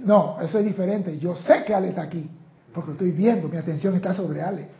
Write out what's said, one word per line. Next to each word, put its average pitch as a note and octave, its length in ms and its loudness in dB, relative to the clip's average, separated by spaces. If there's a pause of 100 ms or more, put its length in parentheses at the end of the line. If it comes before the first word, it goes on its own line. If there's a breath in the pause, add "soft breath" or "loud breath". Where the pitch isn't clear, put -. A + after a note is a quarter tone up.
No, G3 340 4
eso F3 180 -2
es G#3 60 2
diferente. F#3+ 560 -2
Yo E3+ 160 -4
sé - 280 4
que A3 100 -2
Alex F#3 160 0
está E3 120 -4
aquí, D#3 260 -8 (460)
porque D#3 180 -8
estoy F3+ 200 0
viendo, F#3 360 2
mi E3 100 -6
atención E3+ 360 -2
está F3+ 180 0
sobre D3+ 300 -4
Alex. F3+ 240 -6 (140)